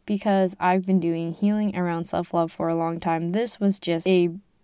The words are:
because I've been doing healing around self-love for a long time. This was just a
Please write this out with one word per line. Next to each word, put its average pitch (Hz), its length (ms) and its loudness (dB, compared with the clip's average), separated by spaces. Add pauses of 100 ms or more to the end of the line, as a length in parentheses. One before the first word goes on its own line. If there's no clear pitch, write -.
because 196 520 0
I've 185 280 2
been 190 120 4
doing 165 360 -2
healing 208 420 0
around 170 300 -2
self-love 170 440 -2
for 165 180 -4
a 165 60 0
long 165 240 -2
time. 170 320 -2
This 226 300 -2
was 202 180 2
just 170 300 -2
a 180 200 6 (360)